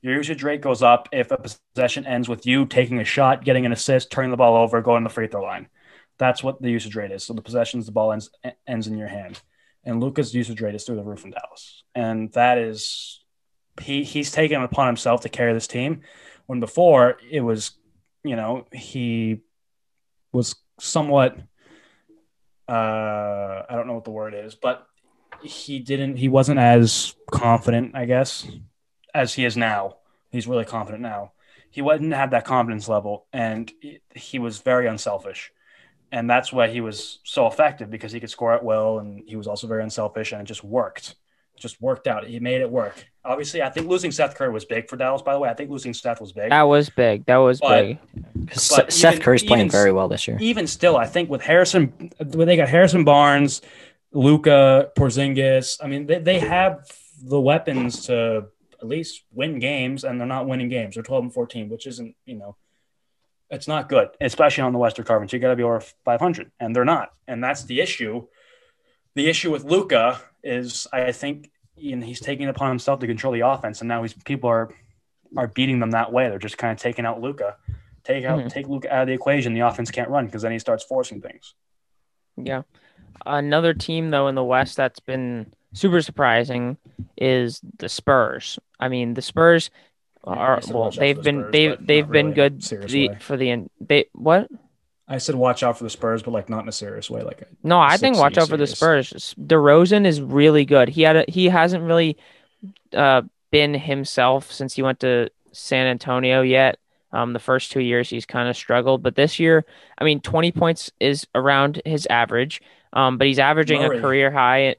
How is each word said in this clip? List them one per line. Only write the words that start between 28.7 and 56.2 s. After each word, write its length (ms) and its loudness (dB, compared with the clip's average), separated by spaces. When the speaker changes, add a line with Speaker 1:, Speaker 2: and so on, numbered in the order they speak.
Speaker 1:
as 200 -2
he 100 -2
is 120 -2
now. 400 -4
He's 160 -8
really 180 -2
confident 380 -10
now. 300 -12
He 120 -10
wouldn't 300 0
have 200 -2
that 120 0
confidence 440 -2
level, 440 -4
and 480 -6
he, 200 -20
he 240 -12
was 200 -8
very 280 0
unselfish. 640 -8
And 180 -6
that's 240 2
why 160 2
he 120 -6
was 440 -12
so 220 0
effective, 440 0
because 220 -14
he 80 -12
could 100 -14
score 240 0
at 100 -2
will, 340 -2
and 280 -14
he 100 -14
was 100 -12
also 200 -10
very 160 -6
unselfish, 500 -8
and 80 -14
it 40 -14
just 200 -16
worked. 520 -6
It 60 -20
just 220 -16
worked 240 -4
out. 200 -4
He 140 -12
made 220 -2
it 80 -4
work. 360 -6
Obviously, 360 -6
I 60 -4
think 200 -8
losing 220 -2
Seth 240 -2
Curry 160 -4
was 140 -8
big 240 -8
for 80 -14
Dallas, 240 -2
by 140 -2
the 40 -2
way. 120 -2
I 40 -6
think 160 -12
losing 220 -10
Seth 260 -8
was 140 -18
big. 160 -6
Speaker 2:
That 140 6
was 260 6
big. 380 0
That 100 6
was 240 6
Speaker 1:
But 220 6
Speaker 2:
big. 160 -4
Speaker 3:
'Cause 260 -2
Speaker 1:
but 180 4
Speaker 3:
Seth 220 8
Speaker 1:
even, 80 -4
Speaker 3:
Curry's 200 6
playing 240 4
Speaker 1:
even 40 0
Speaker 3:
very 200 6
Speaker 1:
s-, 40 2
Speaker 3:
well 140 0
this 180 -4
year. 140 -6
Speaker 1:
even 260 -2
still, 300 2
I 80 2
think 240 -2
with 140 -6
Harrison, 760 2
when 300 0
they 80 6
got 140 2
Harrison 340 6
Barnes, 560 6
Luka, 840 6
Porzingis, 880 0
I 40 -8
mean, 180 -6
they, 140 0